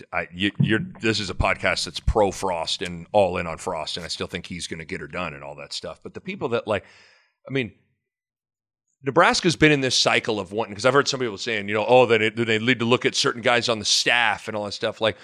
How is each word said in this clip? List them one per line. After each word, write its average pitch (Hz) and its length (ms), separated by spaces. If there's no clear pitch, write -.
I, 85 200
you, 98 260
you're, 107 200
this 107 180
is 95 100
a 90 40
podcast 95 520
that's - 140
pro 101 320
Frost 87 500
and 87 300
all 92 260
in 87 100
on 80 100
Frost, 80 400
and 85 80
I 80 40
still - 180
think 87 180
he's 85 220
gonna 80 180
get 82 160
her 76 60
done 82 260
and 69 100
all 71 120
that 71 180
stuff. 82 280
But 95 120
the 101 80
people 170 280
that, 113 180
like, 104 180
I - 40
mean, 127 220
Nebraska's 170 520
been 156 160
in 143 100
this 127 160
cycle 117 420
of 92 120
wanting, 104 220
'cause 101 120
I've 127 80
heard 139 140
some 131 120
people 110 180
saying, 104 300
you 104 80
know, 104 120
"Oh, 127 200
then 110 160
it, 110 120
then 117 120
they 110 100
need 113 220
to 120 60
look 123 200
at 113 80
certain 120 280
guys 120 280
on 113 80
the 101 80
staff 117 640
and 107 100
all 104 80
that 101 60
stuff." - 300
Like, 107 220